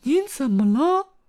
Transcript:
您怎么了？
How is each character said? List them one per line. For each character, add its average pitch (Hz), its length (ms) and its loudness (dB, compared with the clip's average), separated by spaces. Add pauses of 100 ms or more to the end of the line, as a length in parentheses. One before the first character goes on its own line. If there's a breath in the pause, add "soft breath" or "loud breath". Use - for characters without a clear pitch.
您 359 240 0
怎 269 220 -6
么 202 160 2
了？ 339 440 0 (200)